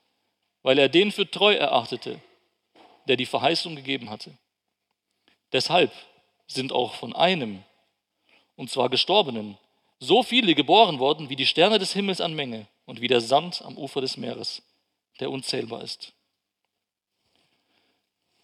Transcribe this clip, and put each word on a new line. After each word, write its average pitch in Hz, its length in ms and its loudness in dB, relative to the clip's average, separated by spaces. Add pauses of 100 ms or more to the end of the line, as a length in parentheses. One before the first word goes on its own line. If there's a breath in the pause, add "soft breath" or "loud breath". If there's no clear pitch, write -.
(600)
weil 135 160 4
er 135 120 6
den 196 220 4
für 196 200 -6
treu 202 240 4
erachtete, 127 680 -2 (840)
der 131 80 4
die 123 100 2
Verheißung 151 500 -2
gegeben 131 360 -8
hatte. 139 260 -16 (1160)
Deshalb 151 380 2 (540)
sind 131 260 -6
auch 123 220 -2
von - 220 -12
einem, 127 480 0 (920)
und 120 140 -12
zwar 127 200 0
Gestorbenen, 120 680 0 (420)
so 165 220 4
viele 233 340 2
geboren 156 440 6
worden, 147 300 0
wie 139 60 -10
die 131 120 0
Sterne 190 320 4
des 185 140 -4
Himmels 196 280 -2
an 170 140 -4
Menge 120 320 -8 (180)
und 113 160 -16
wie 123 60 -2
der 123 120 4
Sand 143 440 0
am - 140 -16
Ufer 139 220 -8
des 131 160 -6
Meeres, 120 460 -10 (580)
der 135 120 -6
unzählbar 123 500 -8
ist.“ - 320 -14 (2250)